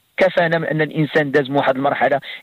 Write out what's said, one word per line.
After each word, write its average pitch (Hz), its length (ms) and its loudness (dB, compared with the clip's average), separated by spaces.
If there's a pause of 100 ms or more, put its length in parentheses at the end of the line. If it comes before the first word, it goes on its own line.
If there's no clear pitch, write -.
(180)
كفانا 175 400 2
من 160 80 -4
ان 156 160 -2
الانسان 151 500 0
داز 135 180 2
من 139 80 -2
واحد 131 180 2
المرحله 135 460 0 (220)